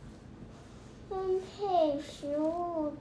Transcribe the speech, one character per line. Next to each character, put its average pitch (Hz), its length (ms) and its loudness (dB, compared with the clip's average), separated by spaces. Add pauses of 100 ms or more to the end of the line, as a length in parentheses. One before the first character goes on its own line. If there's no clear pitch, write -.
(1080)
分 381 320 2
配 339 600 4
食 294 380 -2
物 320 640 2